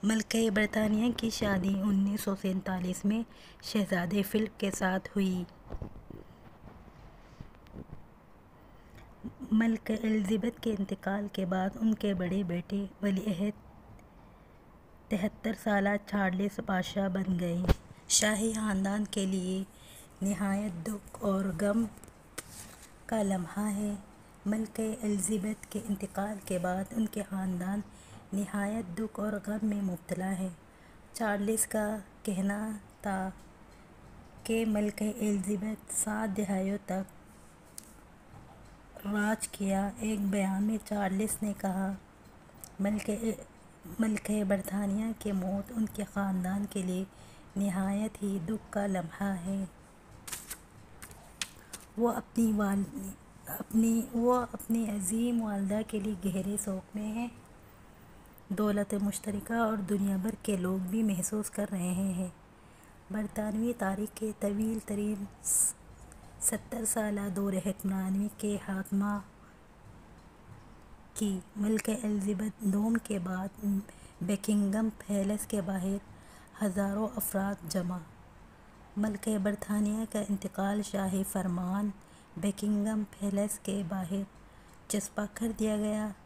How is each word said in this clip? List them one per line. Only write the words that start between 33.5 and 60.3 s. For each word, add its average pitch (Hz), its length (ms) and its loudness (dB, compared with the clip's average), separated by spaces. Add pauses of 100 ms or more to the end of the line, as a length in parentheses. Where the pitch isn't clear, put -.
कि 226 200 2
मलका 208 400 2
एलिज़ाबेथ 208 840 0
सात 214 380 0
दहाइयों 196 480 0
तक 190 280 -2 (2000)
राज 208 420 0
किया। 196 460 0 (100)
एक 202 280 2
बयान 190 320 4
में 214 140 2
चार्ल्स 202 640 0
ने 208 100 0
कहा, 190 440 0 (840)
"मलका 208 320 0
ए-, 220 320 -2 (560)
मलका 214 420 2
बरतानिया 202 680 0
की 214 200 -4
मौत 190 400 0
उनके 220 320 -2
ख़ानदान 190 600 0
के 196 180 -2
लिए 185 240 0 (500)
नहायत 202 640 0
ही 196 160 2
दुख 202 340 -4
का 202 120 2
लम्हा 190 480 0
है।" 190 360 -2 (2250)
वो 233 80 6
अपनी 226 460 2
वाल-, 196 580 0 (380)
अपनी, 226 640 4
वो 233 160 6
अपनी 233 560 2
अजीम 220 540 0
वालदा 202 400 0
के 220 180 -2
लिए 208 160 -2
गहरे 190 420 0
शोक 190 380 -6
में 214 120 -4
हैं। 233 240 -4 (1200)
दौलत 208 420 2
मुश्तरका 208 720 0
और 220 120 0
दुनिया 196 400 0
भर 220 280 -2